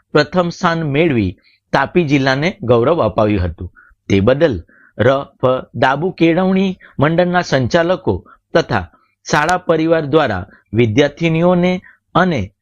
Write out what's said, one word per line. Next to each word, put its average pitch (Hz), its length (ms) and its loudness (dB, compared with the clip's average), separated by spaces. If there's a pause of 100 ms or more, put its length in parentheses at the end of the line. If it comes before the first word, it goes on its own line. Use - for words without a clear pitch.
(120)
પ્રથમ 175 380 0
સ્થાન 165 340 -2
મેળવી 135 540 0 (360)
તાપી 139 300 0
જિલ્લાને 139 600 0
ગૌરવ 123 380 2
અપાવ્યું 107 440 0
હતું. 87 280 -10 (360)
તે 98 100 4
બદલ 123 440 2 (360)
ર 135 240 2
ફ - 220 -6 (300)
દાબુ 139 360 -2
કેળવણી 185 680 0 (220)
મંડળના 175 420 2
સંચાલકો 165 840 -2 (260)
તથા 113 380 -2 (400)
શાળા 151 260 0
પરિવાર 160 480 0
દ્વારા 127 400 0 (280)
વિદ્યાર્થીનીઓને 165 1080 0 (340)
અને 160 460 0